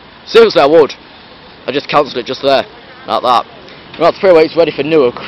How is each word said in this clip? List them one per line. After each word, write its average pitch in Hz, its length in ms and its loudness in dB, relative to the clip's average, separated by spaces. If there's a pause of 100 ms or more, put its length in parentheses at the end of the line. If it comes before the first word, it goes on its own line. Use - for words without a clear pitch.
(260)
Seriously, 214 360 2
I 139 40 2
would. 147 280 2 (720)
I'd 123 80 -10
just 139 140 -8
cancel 127 320 -4
it 110 60 -10
just 127 160 -12
there. 131 240 0 (420)
Like 107 160 -4
that. 120 220 0 (540)
Right, 156 140 2
the - 60 -12
freeway's 165 360 2
ready 156 200 0
for 139 80 -4
Newark. 147 320 0 (120)